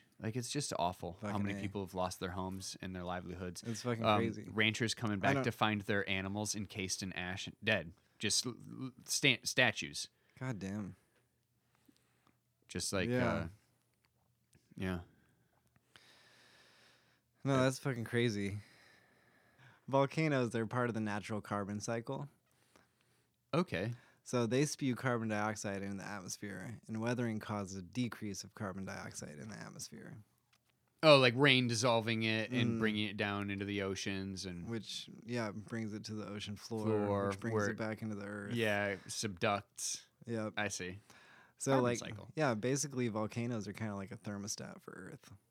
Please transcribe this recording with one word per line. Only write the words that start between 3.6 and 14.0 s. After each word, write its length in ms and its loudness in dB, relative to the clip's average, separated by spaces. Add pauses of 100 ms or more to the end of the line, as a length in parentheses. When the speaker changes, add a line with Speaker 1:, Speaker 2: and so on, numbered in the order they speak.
Speaker 2:
It's 160 -4
fucking 240 0
Speaker 1:
Um, 120 8
Speaker 2:
crazy. 360 0
Speaker 1:
ranchers 400 4
coming 240 -2
Speaker 2:
I 20 -4
Speaker 1:
back 140 4
Speaker 2:
don't 120 2
Speaker 1:
to 60 2
find 300 0
their 260 0
animals 460 -2
encased 480 -4
in 120 -6
ash, 360 -4 (140)
dead. 280 2 (280)
Just 260 2
l-, 80 -4 (260)
l-, 120 -8 (140)
sta-, 380 4
statues. 640 2 (300)
Speaker 2:
God 200 -6
damn. 360 -6 (1700)
Speaker 1:
Just 260 -6
like, 160 0
Speaker 2:
Yeah. 240 2
Speaker 1:
uh, 100 0 (1300)